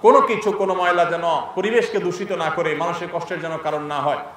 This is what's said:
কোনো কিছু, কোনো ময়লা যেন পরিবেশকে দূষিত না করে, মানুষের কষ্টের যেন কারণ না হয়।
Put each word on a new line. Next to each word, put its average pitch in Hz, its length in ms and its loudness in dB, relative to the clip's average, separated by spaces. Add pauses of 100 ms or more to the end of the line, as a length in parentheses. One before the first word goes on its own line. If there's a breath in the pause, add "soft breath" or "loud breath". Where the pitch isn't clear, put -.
কোনো 262 180 8
কিছু, 233 320 0
কোনো 196 220 0
ময়লা 175 300 2
যেন 170 200 -2 (300)
পরিবেশকে 214 440 0
দূষিত 185 340 -4
না 165 180 -2
করে, 160 240 0
মানুষের 165 380 -4
কষ্টের 165 280 -6
যেন 160 160 -6
কারণ 151 260 -4
না 147 180 -4
হয়। 147 200 0 (160)